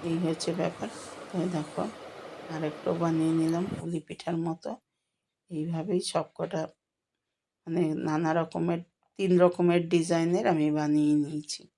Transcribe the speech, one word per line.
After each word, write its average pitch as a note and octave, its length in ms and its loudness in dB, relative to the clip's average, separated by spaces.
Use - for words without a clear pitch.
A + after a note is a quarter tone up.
এই E3 140 0
হচ্ছে D#3+ 260 -2
ব্যাপার। F3 300 -4
তো - 160 -14
এই F3+ 80 0
দেখো D#3+ 340 -4
আরেকটাও D#3+ 500 -4
বানিয়ে D#3+ 380 2
নিলাম E3 340 0
পুলি E3+ 340 -6
পিঠার E3+ 300 -6
মতো। E3 220 -6
এইভাবেই E3+ 500 -2
সবকটা E3 500 -2
মানে E3+ 160 0
নানা D#3+ 260 2
রকমের, E3+ 480 0
তিন F#3+ 120 2
রকমের F3 460 6
ডিজাইনের E3+ 580 2
আমি D#3 240 4
বানিয়ে D3+ 440 4
নিয়েছি। D3 460 -2